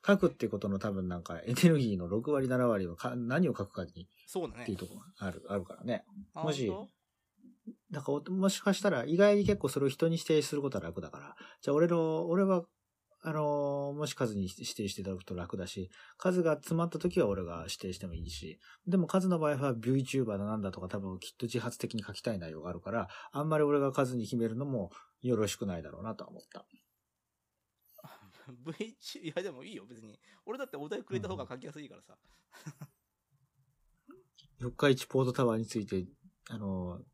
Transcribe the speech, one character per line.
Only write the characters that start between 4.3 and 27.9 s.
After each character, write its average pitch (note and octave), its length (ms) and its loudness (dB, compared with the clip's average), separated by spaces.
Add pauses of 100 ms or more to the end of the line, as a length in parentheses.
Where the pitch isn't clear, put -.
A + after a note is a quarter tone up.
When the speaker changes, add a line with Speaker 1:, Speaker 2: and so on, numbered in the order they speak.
Speaker 2:
う A#2+ 40 -8
だ G#2 80 -14
ね。 B2 40 -10
Speaker 1:
っ A#2 40 -8
て A2+ 60 -2
い - 20 0
う F2 40 -6
と F2+ 80 -8
こ - 80 -16
ろ - 60 -16
が - 60 -20 (200)
あ F#2 40 -2
る、 - 180 -14
あ G2+ 80 -2
る F#2+ 80 -2
か - 100 -16
ら - 80 -18
ね。 A#2+ 220 -4 (300)
Speaker 2:
あ、 D#3 100 -6
Speaker 1:
も D#3 80 2
し、 C3+ 160 0
Speaker 2:
本 G#3 200 -6 (800)
当？ A3 60 -12 (180)
Speaker 1:
な F3 100 -6
ん C#3 40 -16
か C#3+ 80 0
お-、 C#3+ 80 0 (100)
も F#3+ 180 4
し F#3+ 120 0
か G3 140 4
し - 60 -2
た G3+ 100 4
ら C#3+ 140 2
意 D#3+ 120 2
外 G3+ 200 10
に G3+ 80 4
結 G3+ 120 4
構 - 120 0
そ - 120 0
れ C#3 60 4
を - 20 6
人 C3+ 200 2
に E3 60 4
指 D#3+ 100 -4
定 D#3 180 6
す - 120 -4
る C#3+ 80 0
こ C#3 80 0
と - 80 -4
は - 60 -4
楽 - 160 -6
だ - 100 -10
か - 80 -14
ら。 C#3+ 180 -16 (260)
じ - 80 0
ゃ - 20 6
あ - 20 6
俺 E3 140 8
の、 E3 400 2
俺 F3+ 160 4
は、 F#3 200 4 (600)
あ D#3+ 80 -2
の C#3+ 600 0
ー、 - 20 -6
も D3 140 -2
し C#3 60 -6
数 A2+ 200 0
に G2 140 0 (100)
指 - 160 -10
定 G#2 140 -2
し - 80 -6
て G2+ 60 -8
い - 20 -6
た F#2+ 80 -4
だ F#2 40 -4
く F2+ 80 -12
と F#2 120 -8
楽 F2 200 -6
だ F2+ 120 -6
し、 F#2 240 -8 (260)
数 F#3 240 2
が D#3+ 120 4
詰 D3 220 0
ま E3+ 100 4
っ - 20 -2
た E3 100 -4
時 F3 220 2
は B2 80 6
俺 F#2+ 160 0
が E2+ 240 -6
指 - 80 -6
定 F#2 160 -6
し - 80 -8
て F#2+ 80 -6
も E2+ 60 -8
い E2+ 100 -6
い E2+ 60 -8
し、 - 280 -12 (300)
で F3+ 80 4
も F3 100 4
数 F#3+ 220 2
の F3 100 4
場 D#3 120 4
合 C#3+ 80 2
は C3+ 160 0
VTuber B2 640 0
だ - 0 -
な G#2 180 -2
ん A2 40 -2
だ G2 120 -2
と - 80 -10
か F2+ 80 -8
多 G#2 100 -4
分 F#2 220 -6
き - 120 -14
っ - 40 -20
と B2 100 -4
自 A#2 140 -2
発 A#2 180 -8
的 - 160 -4
に A2 80 -4
書 G#2 120 -10
き - 60 -10
た A#2 140 -2
い F#2+ 60 -4
内 E2 100 -8
容 D#2 120 -10
が E2+ 60 -8
あ F2+ 40 -6
る E2+ 80 -8
か F#2+ 100 -10
ら、 A2 180 -2 (220)
あ C#3 100 -6
ん D3+ 80 -2
ま D#3 100 4
り D3+ 40 6
俺 D3 160 6
が C#3 140 4
数 B2+ 240 2
に A#2 80 0
決 G#2 100 -4
め A2+ 140 2
る A2 80 -2
の C3+ 80 -2
も A#2+ 260 -2 (300)
よ B2 160 2
ろ G#2+ 100 2
し G2 80 -4
く A2+ 120 -4
な F2+ 120 -2
い D#2+ 60 -8
だ D2+ 60 -12
ろ - 100 -14
う - 20 -8
な A2 140 -6
と - 80 -12
は - 60 -16
思 - 100 -18
っ - 20 -20 (100)
た。 - 140 -16 (1400)